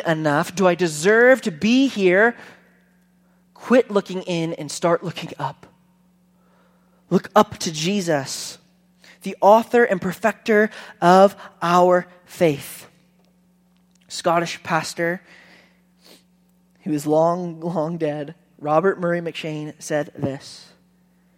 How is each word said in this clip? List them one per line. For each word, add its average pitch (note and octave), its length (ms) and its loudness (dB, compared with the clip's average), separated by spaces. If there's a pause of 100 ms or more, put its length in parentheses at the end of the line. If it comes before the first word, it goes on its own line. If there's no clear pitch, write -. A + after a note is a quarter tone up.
enough? D#3 480 -2
Do F#3+ 120 0
I F3 80 4
deserve G3 680 2
to G#3+ 100 -6
be A#3 380 0
here?" G3+ 480 2 (1160)
Quit - 360 2
looking F#3+ 340 -4
in E3 280 -4
and D3+ 180 -12
start E3+ 320 0
looking E3 360 -10
up. - 280 -10 (1400)
Look - 260 -2
up - 260 2
to F3 120 -6
Jesus, D#3+ 840 -4 (640)
the G3 180 -10
author A3+ 420 4
and F#3+ 160 0
perfecter G#3 680 0 (320)
of F#3+ 340 8 (280)
our F3+ 440 2 (180)
faith. - 640 -4 (1200)
Scottish E3+ 560 -2
pastor, E3+ 600 -4 (1600)
who E3+ 100 -6
is D3 140 -4
long, E3 520 0
long E3 380 -6
dead, D3+ 380 -6 (240)
Robert D#3+ 420 0
Murray F3 220 -4
M'Cheyne, D#3 560 -10
said D3 360 -6
this, C#3+ 520 -10 (720)